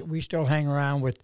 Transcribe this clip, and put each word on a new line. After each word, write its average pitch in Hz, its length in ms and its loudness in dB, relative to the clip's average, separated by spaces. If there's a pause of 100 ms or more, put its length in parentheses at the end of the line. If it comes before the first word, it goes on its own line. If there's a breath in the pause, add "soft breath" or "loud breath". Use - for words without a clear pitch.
I, - 40 -8
we 160 160 -4
still 160 240 -2
hang 147 220 2
around 143 360 0
with 131 220 -2